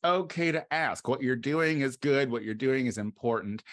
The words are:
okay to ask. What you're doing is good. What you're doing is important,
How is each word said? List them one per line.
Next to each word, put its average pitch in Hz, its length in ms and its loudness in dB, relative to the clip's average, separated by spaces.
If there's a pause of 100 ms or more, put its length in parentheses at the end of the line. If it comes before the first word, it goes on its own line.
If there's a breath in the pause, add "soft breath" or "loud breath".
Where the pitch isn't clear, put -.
okay 170 480 0
to 156 220 -4
ask. 151 340 -2
What 131 140 0
you're 127 160 0
doing 156 420 0
is 135 160 0
good. 139 340 2
What 117 140 -2
you're 110 120 -4
doing 131 320 2
is 107 100 -2
important, 107 760 -2